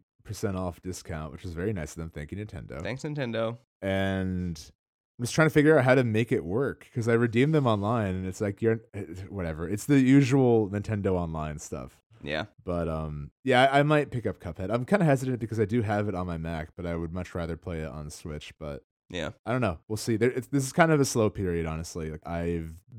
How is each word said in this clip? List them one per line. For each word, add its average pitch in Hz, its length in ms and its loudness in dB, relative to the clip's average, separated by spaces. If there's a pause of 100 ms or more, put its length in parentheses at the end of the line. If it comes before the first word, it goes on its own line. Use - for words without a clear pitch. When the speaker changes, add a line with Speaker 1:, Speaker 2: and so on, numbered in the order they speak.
(260)
Speaker 1:
percent 98 320 -4
off 90 240 -6
discount, 78 500 -10
which 71 120 -16
was 90 100 -8
very 92 180 -4
nice 80 200 -6
of - 80 -14
them. 82 140 -8
Thank 73 200 -10
you, 92 120 -10
Nintendo. 67 380 -12
Speaker 2:
Thanks, 117 200 -8
Nintendo. 120 540 -4 (240)
Speaker 1:
And 95 800 -2 (580)
I'm 120 40 -4
just - 120 -6
trying 160 120 6
to 147 60 2
figure 156 240 8
out 123 60 6
how 131 120 6
to 131 100 6
make 110 260 2
it 90 140 0
work, 107 500 -2
'cause 117 140 -2
I 117 40 4
redeemed 120 400 4
them 139 140 4
online, 104 480 2
and 92 100 -4
it's 92 140 -8
like, 101 220 -2
you're, 113 180 4 (140)
eh, 107 100 -8 (240)
whatever. 82 400 -6
It's 104 180 -4
the 143 140 6
usual 127 720 6
Nintendo 104 420 -2
Online 80 480 -2
stuff. 67 420 -12 (220)
Speaker 2:
Yeah. 78 220 -4 (180)
Speaker 1:
But, 85 240 -2
um, 76 440 -6 (120)
yeah, 127 220 6
I, 139 140 4
I 147 40 4
might 147 280 2
pick 120 140 -6
up - 140 -4
Cuphead. 92 340 -8
I'm 123 120 -2
kinda 202 200 2
hesitant 131 340 2
because 113 200 -4
I 110 60 4
do 117 160 0
have 104 260 0
it 95 80 -2
on 90 100 -2
my 87 120 -4
Mac, 80 400 -6
but 87 80 -10
I 85 100 -4
would 85 180 -4
much 90 220 -8
rather 82 220 -6
play 82 240 -8
it 78 80 -6
on 76 200 -12
Switch, - 500 -12
but 73 260 -10 (240)
Speaker 2:
Yeah. 82 220 -6 (140)
Speaker 1:
I 110 60 -4
don't 127 100 -2
know. 95 260 -2
We'll 107 100 -6
see. 113 200 -2
There, 120 140 2
it's, 127 160 -6
this 139 160 -2
is 135 80 -8
kind 165 200 4
of 151 100 4
a 131 40 4
slow 107 240 2
period, 85 360 -2
honestly. 80 460 -8
Like, 78 160 -14
I've 85 460 -4 (260)